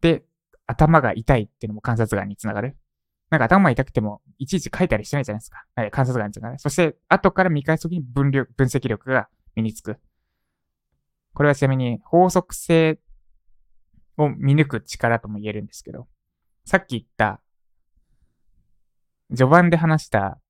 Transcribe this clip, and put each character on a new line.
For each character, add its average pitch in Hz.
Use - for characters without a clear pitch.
で、 165
頭 156
が 113
痛 123
い 110
っ 101
て -
い -
う -
の 104
も 107
観 117
察 110
眼 98
に 101
つ -
な 107
が 104
る。 131
な -
ん -
か 123
頭 185
が 160
痛 131
く -
て 123
も、 107
い 131
ち -
い 170
ち -
書 -
い -
た 110
り 104
し -
て 143
な 143
い -
じ 107
ゃ 104
な -
い -
で -
す -
か。 -
は 113
い、 104
観 131
察 127
眼 104
に 104
つ -
な 110
が 120
る。 139
そ 147
し 139
て、 165
後 185
か 190
ら 180
見 143
返 160
す -
と 165
き 165
に 175
分 139
量、 135
分 135
析 123
力 113
が 123
身 110
に 110
つ -
く。 -
こ -
れ 147
は 143
ち 139
な 135
み 135
に 120
法 180
則 -
性 160
を 151
見 135
抜 151
く 117
力 117
と -
も 104
言 104
え 104
る 104
ん -
で -
す -
け -
ど、 -
さ -
っ -
き -
言 117
っ -
た、 104
序 127
盤 170
で 170
話 160
し -
た 98